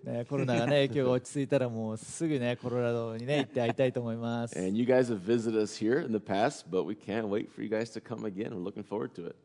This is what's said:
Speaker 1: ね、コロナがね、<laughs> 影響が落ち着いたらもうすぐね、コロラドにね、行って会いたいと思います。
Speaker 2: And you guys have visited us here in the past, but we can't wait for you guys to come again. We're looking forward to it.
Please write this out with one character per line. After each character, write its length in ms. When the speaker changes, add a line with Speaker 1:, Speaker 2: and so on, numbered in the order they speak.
Speaker 1:
ね、 220
コ 120
ロ 80
ナ 140
が 80
ね、 200
<laughs> 0
影 120
響 60
が 80
落 120
ち 160
着 20
い 40
た 100
ら 100
も 260
う 40
す 300
ぐ 120
ね、 220
コ 80
ロ 120
ラ 120
ド 240
に 80
ね、 140
行 80
っ 20
て 120
会 100
い 20
た 140
い 40
と 100
思 120
い 40
ま 300
す。 100
Speaker 2:
And 200
you 80
guys 280
have 60
visited 380
us 200
here 280
in 80
the 60
past, 500
but 160
we 100
can't 320
wait 220
for 140
you 60
guys 220
to 100
come 220
again. 280
We're 120
looking 200
forward 300
to 140
it. 160